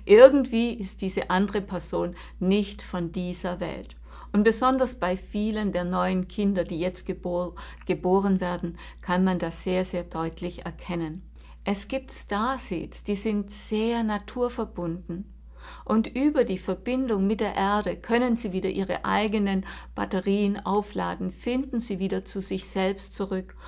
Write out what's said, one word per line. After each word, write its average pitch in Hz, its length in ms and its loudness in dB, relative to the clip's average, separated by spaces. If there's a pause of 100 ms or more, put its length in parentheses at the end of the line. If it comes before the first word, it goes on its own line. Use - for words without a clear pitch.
irgendwie 240 680 10
ist - 280 -10
diese 190 280 -2
andere 196 320 2
Person 180 560 -4 (220)
nicht 196 420 2
von 175 320 -6
dieser 180 480 -4
Welt. 151 340 -8 (380)
Und 208 100 6
besonders 254 520 4
bei 180 200 0
vielen 208 560 -2
der 180 140 0
neuen 180 420 0
Kinder, 196 380 0
die 165 160 2
jetzt 180 240 -2
gebor-, 180 500 -2 (300)
geboren 185 560 4
werden, 175 360 -4 (220)
kann 185 240 2
man 185 160 4
das 170 240 -4
sehr, 185 220 2
sehr 175 180 -4
deutlich 165 600 -6
erkennen. 170 560 -6 (440)
Es 202 220 -2
gibt 269 240 -6
Starseeds, 214 920 -4
die 208 120 -2
sind 208 340 -2
sehr 226 540 0
naturverbunden. 202 1300 -4 (520)
Und 226 220 2
über 285 360 4
die 185 140 -2
Verbindung 220 680 -2
mit 202 140 2
der 208 160 -2
Erde 202 400 0
können 240 400 2
sie 214 160 -4
wieder 185 180 -2
ihre - 360 -2
eigenen 196 600 0 (300)
Batterien 202 680 0
aufladen, 185 680 -2
finden 254 480 -2
sie 196 200 -4
wieder 190 260 -2
zu - 160 -8
sich 190 260 -6
selbst 190 480 -2
zurück 190 400 -6 (120)